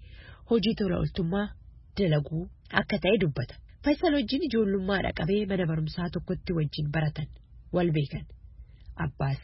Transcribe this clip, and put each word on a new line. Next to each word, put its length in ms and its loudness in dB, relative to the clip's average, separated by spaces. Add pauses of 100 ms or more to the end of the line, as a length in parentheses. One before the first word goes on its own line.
(460)
hojii 300 2
tola 220 0
ooltummaa 480 0 (480)
dalaguu 500 2 (260)
akka 300 0
ta'e 180 4
dubbata. 380 0 (240)
Faisal 340 4
wajjin 300 0
ijoollummaadha 720 2
qabee 300 0
mana 220 2
barumsaa 440 -2
tokkotti 440 -6
wajjin 360 -2
baratan 380 -2 (400)
wal 240 2
beekan. 340 -2 (680)
Abbaas 500 -4